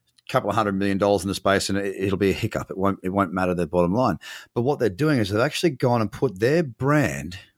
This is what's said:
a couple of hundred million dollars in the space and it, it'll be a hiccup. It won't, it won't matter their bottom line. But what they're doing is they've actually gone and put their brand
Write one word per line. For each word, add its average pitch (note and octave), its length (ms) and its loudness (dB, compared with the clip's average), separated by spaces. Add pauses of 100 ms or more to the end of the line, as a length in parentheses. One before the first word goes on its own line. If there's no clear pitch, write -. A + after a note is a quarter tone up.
(300)
a - 20 -8
couple A#2 180 0
of G2 60 -2
hundred G#2 180 0
million G2 240 0
dollars G2+ 260 2
in G2 60 -4
the F#2 60 -4
space G2 340 0
and G2 80 -2
it, G2+ 200 -4
it'll F#2+ 200 0
be G2 120 2
a F2+ 40 2
hiccup. - 380 -4
It - 60 -8
won't, F#2+ 260 0
it F#2 60 -4
won't G2 240 0
matter F#2 220 0
their F2 120 0
bottom F2 260 2
line. A2+ 240 0 (360)
But A#2+ 80 -2
what C3+ 180 0
they're A#2 100 2
doing C3+ 300 0
is G2+ 100 0
they've G#2 120 0
actually D3 300 0
gone B2 300 2
and G#2 100 -2
put F#2 280 -2
their D3 240 2
brand A2 760 0 (200)